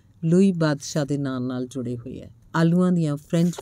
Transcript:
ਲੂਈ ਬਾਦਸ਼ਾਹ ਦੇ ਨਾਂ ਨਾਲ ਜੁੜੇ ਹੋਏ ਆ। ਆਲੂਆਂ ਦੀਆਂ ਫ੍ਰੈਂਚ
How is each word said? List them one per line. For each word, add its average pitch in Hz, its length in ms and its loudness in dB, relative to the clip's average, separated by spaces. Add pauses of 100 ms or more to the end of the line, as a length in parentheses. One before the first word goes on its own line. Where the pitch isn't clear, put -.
(240)
ਲੂਈ 185 280 6
ਬਾਦਸ਼ਾਹ 151 540 -2
ਦੇ 143 120 -2
ਨਾਂ 131 220 -4
ਨਾਲ 127 260 -6
ਜੁੜੇ 123 300 -8
ਹੋਏ 123 260 -14
ਆ। - 60 -20 (280)
ਆਲੂਆਂ 170 360 4
ਦੀਆਂ 156 240 0
ਫ੍ਰੈਂਚ 170 460 0